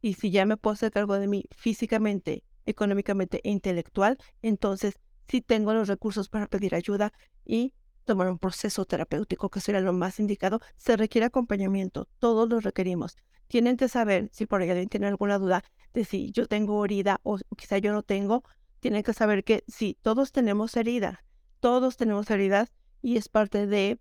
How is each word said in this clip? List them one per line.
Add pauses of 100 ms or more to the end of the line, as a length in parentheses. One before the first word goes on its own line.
Y
si
ya
me
puedo
hacer
cargo
de
mí
físicamente, (240)
económicamente
e
intelectual, (240)
entonces (280)
sí
tengo
los
recursos
para
pedir
ayuda (300)
y (320)
tomar
un
proceso
terapéutico,
que
sería
lo
más
indicado. (180)
Se
requiere
acompañamiento, (120)
todos
lo
requerimos. (300)
Tienen
que
saber,
si
por
ahí
alguien
tiene
alguna
duda (300)
de
si
yo
tengo
herida
o (180)
quizá
yo
no
tengo, (360)
tienen
que
saber
que
sí,
todos
tenemos
herida, (340)
todos
tenemos
heridas (300)
y
es
parte
de